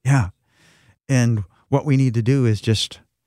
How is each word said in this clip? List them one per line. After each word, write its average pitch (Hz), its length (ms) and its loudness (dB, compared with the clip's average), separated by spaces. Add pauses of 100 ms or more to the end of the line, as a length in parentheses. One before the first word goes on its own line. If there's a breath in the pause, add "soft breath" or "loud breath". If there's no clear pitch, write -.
Yeah. 127 260 0 (800 soft breath)
And 120 360 0 (260)
what 135 160 2
we 139 120 2
need 131 180 0
to 117 80 -2
do 131 240 2
is 104 140 0
just - 380 -4 (280)